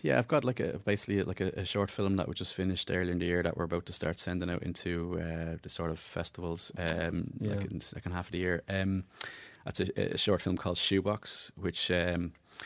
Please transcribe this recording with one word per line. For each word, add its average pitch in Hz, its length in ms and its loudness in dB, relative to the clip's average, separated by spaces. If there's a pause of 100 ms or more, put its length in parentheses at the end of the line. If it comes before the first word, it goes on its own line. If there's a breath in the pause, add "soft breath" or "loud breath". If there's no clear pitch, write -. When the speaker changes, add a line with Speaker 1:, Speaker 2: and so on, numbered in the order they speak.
Speaker 1:
Yeah, 135 180 4
I've 117 100 2
got, 143 160 4
like, 127 160 2
a, - 180 -2
basically, 101 440 2
like, - 180 -2
a, 92 80 2
a 98 160 -2
short 101 260 2
film 98 240 2
that 90 140 2
we - 40 -4
just 95 200 -4
finished 92 360 0
earlier 90 220 2
in 87 80 2
the 87 60 0
year 87 180 4
that 85 140 0
we're 85 80 0
about 87 220 -2
to - 60 -6
start 82 260 -2
sending 87 300 0
out 87 140 -2
into, 87 560 -2
uh, 82 440 -4
the - 40 -12
sort 85 240 -2
of 80 80 -6
festivals, 85 760 -4
um, 85 540 0 (100)
Speaker 2:
Yeah. 104 140 0
Speaker 1:
like, 98 160 -2
in - 80 -4
the - 60 -6
second - 280 -6
half 90 140 -4
of - 40 -18
the 87 60 -2
year. 90 320 0
Um, 95 340 2 (640 loud breath)
that's - 160 0
a, 92 320 0
a 90 40 -2
short 95 240 4
film 92 140 2
called 90 220 -2
Shoebox, - 800 0
which, 90 340 0
um, 87 400 2 (340 loud breath)